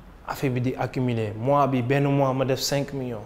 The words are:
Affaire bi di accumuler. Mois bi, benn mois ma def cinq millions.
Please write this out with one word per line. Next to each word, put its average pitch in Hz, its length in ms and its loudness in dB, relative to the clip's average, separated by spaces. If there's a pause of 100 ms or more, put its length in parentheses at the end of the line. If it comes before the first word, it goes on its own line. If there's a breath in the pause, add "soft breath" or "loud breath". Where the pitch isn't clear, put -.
(280)
Affaire - 240 -2
bi 127 100 -2
di 127 140 -2
accumuler. 120 600 -2
Mois 139 300 4
bi, 131 140 0
benn 139 260 2
mois 139 260 2
ma 131 120 0
def 127 140 0
cinq 143 340 -2
millions. 123 320 -6